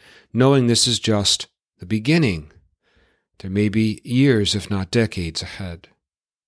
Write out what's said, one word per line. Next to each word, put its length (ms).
knowing 320
this 220
is 100
just 480
the 80
beginning. 680
There 140
may 180
be 340
years, 520
if 160
not 180
decades, 540
ahead. 460